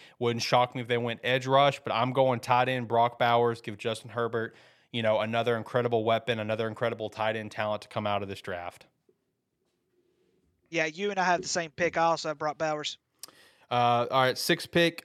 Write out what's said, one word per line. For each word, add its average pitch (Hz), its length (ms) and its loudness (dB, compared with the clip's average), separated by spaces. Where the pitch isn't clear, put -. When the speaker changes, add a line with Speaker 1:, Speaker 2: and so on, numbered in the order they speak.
Speaker 1:
Wouldn't 120 240 -2
shock 123 320 4
me 127 60 -6
if 113 80 -6
they 120 80 2
went 117 260 -4
edge 127 240 0
rush, 139 320 4
but - 140 -6
I'm 123 180 0
going 131 300 2
tight 127 260 2
end 123 220 -4
Brock 120 280 2
Bowers, 120 440 2
give 104 160 -12
Justin 113 320 -6
Herbert, 113 440 -4
you 117 100 -4
know, 110 180 2
another 117 360 0
incredible 120 480 0
weapon, 113 360 0
another 110 280 -2
incredible 110 420 -4
tight 110 280 -4
end 107 140 -10
talent 107 320 -4
to - 40 -20
come 107 180 -6
out 101 160 0
of 98 60 -10
this 98 140 -10
draft. 87 460 -12
Speaker 2:
Yeah, 160 160 0
you 190 240 -4
and 190 80 -4
I 180 40 4
have 175 200 4
the - 40 -10
same 165 220 -4
pick. 170 280 -2
I 165 60 4
also 165 260 2
have 147 100 -6
Brock 151 180 -6
Bowers. 151 400 -4
Speaker 1:
Uh, 120 420 2
all 131 100 4
right, 127 160 2
sixth - 340 -2
pick, 170 340 2